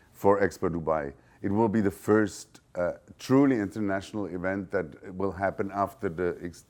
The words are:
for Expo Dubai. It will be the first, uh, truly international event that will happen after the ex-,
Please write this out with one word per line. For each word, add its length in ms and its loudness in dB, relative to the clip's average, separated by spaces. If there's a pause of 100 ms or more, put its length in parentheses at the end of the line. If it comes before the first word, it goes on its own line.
(120)
for 280 4
Expo 300 0
Dubai. 420 -2 (300)
It 80 -2
will 180 2
be 120 2
the 100 2
first, 720 0 (140)
uh, 180 -2 (260)
truly 380 4
international 680 -4
event 440 -4
that 440 -6
will 180 -2
happen 420 -2
after 340 -4
the 340 -2
ex-, 280 -12